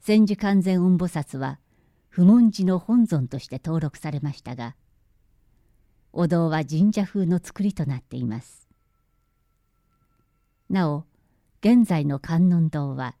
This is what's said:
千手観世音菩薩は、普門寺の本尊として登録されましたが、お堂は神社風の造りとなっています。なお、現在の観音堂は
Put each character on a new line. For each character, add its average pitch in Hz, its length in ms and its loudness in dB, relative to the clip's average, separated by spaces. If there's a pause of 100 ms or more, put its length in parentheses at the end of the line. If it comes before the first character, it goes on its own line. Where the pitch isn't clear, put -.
千 214 260 4
手 196 100 -2
観 196 260 0
世 185 160 0
音 180 180 4
菩 170 80 0
薩 156 320 -6
は、 135 240 -8 (480)
普 180 180 2
門 233 240 6
寺 196 160 -4
の 185 120 0
本 233 280 0
尊 139 200 -2
と 131 120 -10
し - 100 -14
て 131 160 -10
登 160 180 -4
録 151 160 -8
さ 156 120 -10
れ 143 100 -6
ま 139 140 -6
し - 80 -20
た 120 120 -12
が、 117 220 -12 (1400)
お 170 160 -2
堂 165 220 0
は 156 120 -2
神 156 300 0
社 208 120 -2
風 190 200 -4
の 175 160 0
造 - 220 -12
り 196 100 -2
と 160 140 -6
な 135 120 -6
っ - 40 -14
て - 160 -14
い 123 80 -4
ま 113 160 -8
す。 - 260 -20 (2000)
な 185 220 0
お、 147 160 -6 (540)
現 233 280 4
在 156 160 0
の 143 140 -2
観 170 320 2
音 170 180 2
堂 143 280 -6
は 127 240 -10